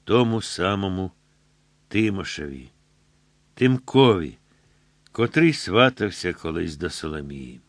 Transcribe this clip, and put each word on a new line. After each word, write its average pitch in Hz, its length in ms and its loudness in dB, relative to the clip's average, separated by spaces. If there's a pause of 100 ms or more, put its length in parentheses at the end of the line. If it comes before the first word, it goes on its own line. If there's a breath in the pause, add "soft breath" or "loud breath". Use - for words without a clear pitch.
тому 113 380 2
самому 95 680 -2 (800)
Тимошеві, 78 800 -4 (880)
Тимкові, 127 840 2 (760)
котрий 151 400 2
сватався 107 800 0
колись 82 440 -6
до 82 140 -6
Соломії. 69 800 -10